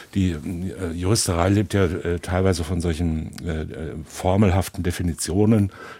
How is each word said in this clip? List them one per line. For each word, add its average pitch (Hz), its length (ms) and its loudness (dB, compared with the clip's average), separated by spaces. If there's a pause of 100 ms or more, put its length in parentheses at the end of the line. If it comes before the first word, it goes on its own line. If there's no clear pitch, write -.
(140)
die, 92 160 2
äh, 85 640 -6
Juristerei 90 580 2
lebt 101 220 2
ja, 98 120 4
äh, 87 340 -2
teilweise 92 460 0
von 85 160 -2
solchen, 82 500 -2 (160)
äh, 78 160 -4
äh, 80 320 -10 (120)
formelhaften 92 760 2
Definitionen, 95 880 2 (280)